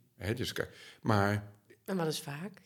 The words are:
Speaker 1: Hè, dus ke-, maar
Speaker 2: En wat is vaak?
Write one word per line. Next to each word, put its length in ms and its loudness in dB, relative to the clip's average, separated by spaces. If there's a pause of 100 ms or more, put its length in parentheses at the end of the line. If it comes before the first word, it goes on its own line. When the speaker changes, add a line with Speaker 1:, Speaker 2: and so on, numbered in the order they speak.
(180)
Speaker 1:
Hè, 160 -2
dus 200 -4
ke-, 160 -2 (320)
maar 500 4 (340)
Speaker 2:
En 120 -2
wat 100 0
is 140 -2
vaak? 300 -10 (140)